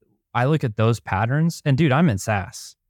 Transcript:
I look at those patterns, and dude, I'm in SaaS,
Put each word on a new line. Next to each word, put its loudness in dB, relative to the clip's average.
I 0
look 0
at -4
those 2
patterns, -2
and 2
dude, 2
I'm 4
in 0
SaaS, -6